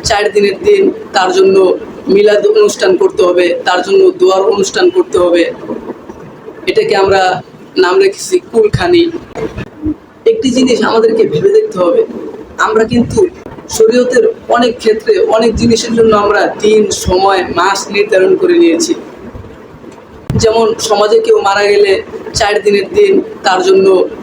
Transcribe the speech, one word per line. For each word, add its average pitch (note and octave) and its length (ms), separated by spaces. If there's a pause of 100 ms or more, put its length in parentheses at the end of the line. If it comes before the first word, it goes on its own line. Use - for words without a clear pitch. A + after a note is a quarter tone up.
চার G#3 280
দিনের G3+ 320
দিন G3 280 (220)
তার F#3 180
জন্য F#3+ 460 (300)
মিলাদ G#3 400
অনুষ্ঠান G#3 500
করতে - 260
হবে, F3 420
তার F3+ 160
জন্য F#3+ 380
দোয়ার F#3+ 220
অনুষ্ঠান - 480
করতে - 300
হবে। F3 320 (1160)
এটাকে G#3 280
আমরা F#3+ 460 (360)
নাম F3+ 220
রেখেছি - 400
কুলখানি। F3 720 (1120)
একটি B3+ 240
জিনিস A#3+ 340
আমাদেরকে A3 400
ভেবে F3+ 260
দেখতে G#3+ 300
হবে, E3+ 260 (520)
আমরা A3 260
কিন্তু A#3+ 440 (420)
শরীয়তের B3 640 (160)
অনেক A#3+ 280
ক্ষেত্রে A3 420
অনেক A3 360
জিনিসের A#3 400
জন্য A3 200
আমরা G3+ 460
দিন, G#3+ 280
সময়, F#3 560 (100)
মাস F#3+ 360
নির্ধারণ F#3+ 440
করে F3 180
নিয়েছি। E3+ 400 (1400)
যেমন A3 440
সমাজে G#3+ 400
কেউ A3 220
মারা G3+ 240
গেলে G3+ 360 (320)
চার G#3 300
দিনের G3+ 300
দিন G#3 280 (220)
তার F#3 200
জন্য F#3+ 440 (160)